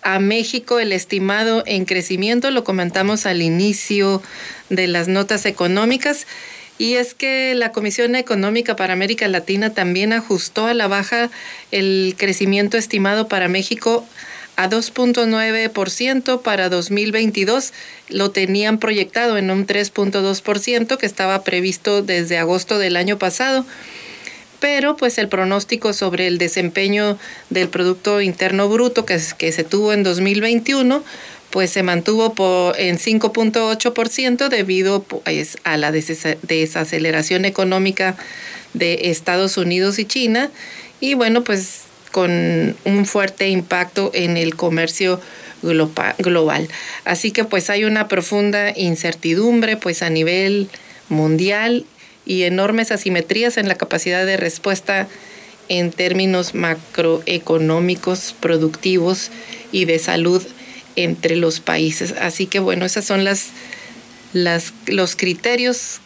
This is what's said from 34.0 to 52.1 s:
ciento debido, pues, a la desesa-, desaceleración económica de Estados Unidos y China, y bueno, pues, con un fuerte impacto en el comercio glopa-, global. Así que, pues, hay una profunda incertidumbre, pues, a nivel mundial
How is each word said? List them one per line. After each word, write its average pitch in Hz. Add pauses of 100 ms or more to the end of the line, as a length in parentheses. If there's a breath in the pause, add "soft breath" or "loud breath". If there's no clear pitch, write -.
ciento 254
debido, 196
pues, 156
a 160
la 151
desesa-, 160
desaceleración 160
económica 190 (580 loud breath)
de 175
Estados 185
Unidos 185
y 214
China, 247 (520 loud breath)
y 269
bueno, 240
pues, 196 (320)
con 170
un 202
fuerte 196
impacto 180
en 170
el 165
comercio 170 (420 loud breath)
glopa-, 160
global. 160 (340 loud breath)
Así 180
que, 220
pues, 202
hay 208
una 214
profunda 208
incertidumbre, 185
pues, 180
a 170
nivel 190 (400 loud breath)
mundial 190 (400 loud breath)